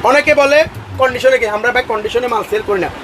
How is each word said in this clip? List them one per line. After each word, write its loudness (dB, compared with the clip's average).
অনেকে 2
বলে 4
কন্ডিশনে 2
কি, 0
আমরা -2
ভাই 0
কন্ডিশনে -2
মাল -2
সেল -2
করি 0
না। -2